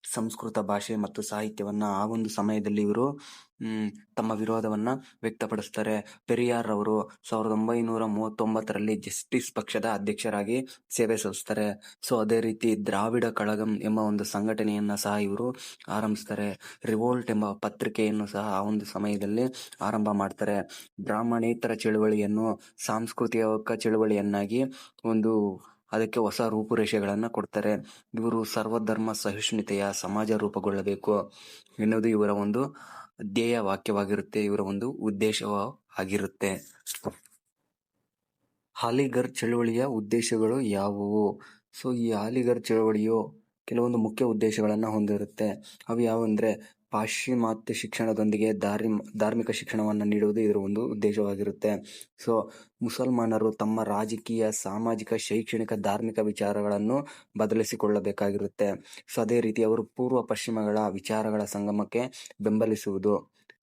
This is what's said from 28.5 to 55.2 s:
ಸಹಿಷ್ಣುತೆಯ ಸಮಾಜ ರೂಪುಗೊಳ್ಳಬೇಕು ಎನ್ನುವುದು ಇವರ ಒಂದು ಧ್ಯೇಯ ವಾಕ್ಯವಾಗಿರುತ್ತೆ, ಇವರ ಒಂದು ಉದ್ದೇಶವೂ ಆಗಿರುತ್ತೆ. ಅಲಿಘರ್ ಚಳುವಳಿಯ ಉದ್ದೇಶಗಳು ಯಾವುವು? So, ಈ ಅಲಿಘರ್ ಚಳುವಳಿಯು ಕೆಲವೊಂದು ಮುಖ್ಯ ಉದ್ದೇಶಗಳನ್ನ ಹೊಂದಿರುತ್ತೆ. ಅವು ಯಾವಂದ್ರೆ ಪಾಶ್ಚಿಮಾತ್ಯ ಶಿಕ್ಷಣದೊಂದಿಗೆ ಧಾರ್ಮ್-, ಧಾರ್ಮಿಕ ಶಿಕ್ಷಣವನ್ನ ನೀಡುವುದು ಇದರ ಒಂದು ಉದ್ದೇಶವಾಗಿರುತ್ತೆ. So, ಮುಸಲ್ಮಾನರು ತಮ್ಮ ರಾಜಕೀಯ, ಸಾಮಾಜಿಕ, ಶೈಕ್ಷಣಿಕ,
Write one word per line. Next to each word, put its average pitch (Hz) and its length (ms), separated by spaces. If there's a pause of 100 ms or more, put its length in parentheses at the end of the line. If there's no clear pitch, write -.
ಸಹಿಷ್ಣುತೆಯ 104 800
ಸಮಾಜ 107 400
ರೂಪುಗೊಳ್ಳಬೇಕು 101 1000 (460)
ಎನ್ನುವುದು 110 300
ಇವರ 104 220
ಒಂದು 104 460 (580)
ಧ್ಯೇಯ 117 260
ವಾಕ್ಯವಾಗಿರುತ್ತೆ, 101 840
ಇವರ 101 160
ಒಂದು 101 300
ಉದ್ದೇಶವೂ 107 920 (140)
ಆಗಿರುತ್ತೆ. 95 760 (2000)
ಅಲಿಘರ್ 123 520
ಚಳುವಳಿಯ 117 500
ಉದ್ದೇಶಗಳು 113 760
ಯಾವುವು? 101 800 (420)
So, 127 140
ಈ 117 160
ಅಲಿಘರ್ 117 520
ಚಳುವಳಿಯು 110 760 (220)
ಕೆಲವೊಂದು 120 340
ಮುಖ್ಯ 110 260
ಉದ್ದೇಶಗಳನ್ನ 107 640
ಹೊಂದಿರುತ್ತೆ. 104 920 (100)
ಅವು 117 120
ಯಾವಂದ್ರೆ 110 720 (160)
ಪಾಶ್ಚಿಮಾತ್ಯ 113 840
ಶಿಕ್ಷಣದೊಂದಿಗೆ 107 800
ಧಾರ್ಮ್-, 104 680
ಧಾರ್ಮಿಕ 110 320
ಶಿಕ್ಷಣವನ್ನ 107 520
ನೀಡುವುದು 104 380
ಇದರ 104 160
ಒಂದು 101 300
ಉದ್ದೇಶವಾಗಿರುತ್ತೆ. 104 840 (580)
So, 113 240 (320)
ಮುಸಲ್ಮಾನರು 113 680
ತಮ್ಮ 110 300
ರಾಜಕೀಯ, 107 680
ಸಾಮಾಜಿಕ, 110 640
ಶೈಕ್ಷಣಿಕ, 110 580